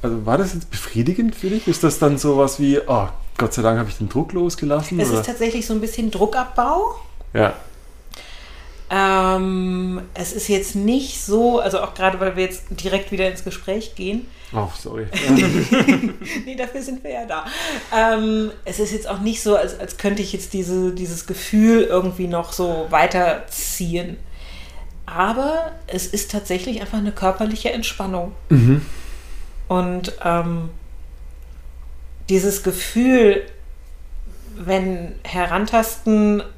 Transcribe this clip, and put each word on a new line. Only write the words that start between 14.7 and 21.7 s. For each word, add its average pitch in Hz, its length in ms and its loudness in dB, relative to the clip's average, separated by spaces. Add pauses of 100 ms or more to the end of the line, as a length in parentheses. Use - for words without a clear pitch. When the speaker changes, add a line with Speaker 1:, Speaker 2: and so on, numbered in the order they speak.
Speaker 1:
sorry. 110 300 -8
Speaker 2:
<laughs> 226 1300 2
Nee, 262 100 -10
dafür 254 260 -6
sind 254 220 -8
wir 143 80 -8
ja 226 140 -6
da. 156 200 -6 (480)
Ähm, 220 580 2 (120)
es - 160 -6
ist 208 140 0
jetzt - 160 -6
auch 196 100 -6
nicht 220 240 -2
so, 208 140 6
als, 165 200 0
als - 200 -10
könnte 202 240 0
ich 180 100 -4
jetzt - 220 -8
diese, 185 400 0
dieses 175 340 -6
Gefühl 220 560 6